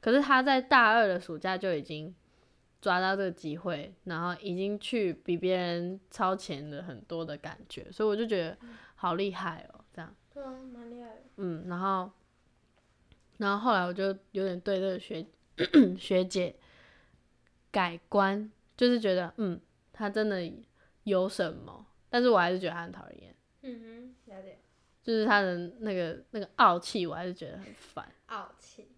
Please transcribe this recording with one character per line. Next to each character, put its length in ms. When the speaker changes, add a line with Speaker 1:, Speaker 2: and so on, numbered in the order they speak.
Speaker 1:
可 100
是 100
他 220
在 180
大 300
二 160
的 120
暑 160
假 220
就 160
已 80
经 320
抓 200
到 160
这 80
个 80
机 260
会， 340
然 180
后 180
已 160
经 240
去 320
比 240
别 200
人 440
超 240
前 340
了 140
很 180
多 240
的 120
感 200
觉， 240
所 140
以 40
我 60
就 100
觉 180
得 140
好 200
厉 180
害 400
哦， 80
这 80
样。 160
Speaker 2:
对 120
啊， 80
蛮 200
厉 100
害 80
的。 120
Speaker 1:
嗯， 300
然 120
后， 320
然 140
后 140
后 80
来 100
我 80
就 240
有 120
点 180
对 180
这 20
个 180
学-， 260
<clears throat> 0
学 260
姐 320
改 360
观， 440
就 100
是 120
觉 160
得， 220
嗯， 220
她 160
真 220
的 240
有 240
什 240
么， 360
但 100
是 80
我 80
还 140
是 80
觉 80
得 60
她 100
很 80
讨 160
人 160
厌。 120
Speaker 2:
嗯 180
哼， 500
了 120
解。 160
Speaker 1:
就 100
是 140
她 160
的 160
那 120
个， 380
那 100
个 80
傲 200
气， 300
我 80
还 100
是 80
觉 160
得 80
很 160
烦。 340
Speaker 2:
傲 320
气。 380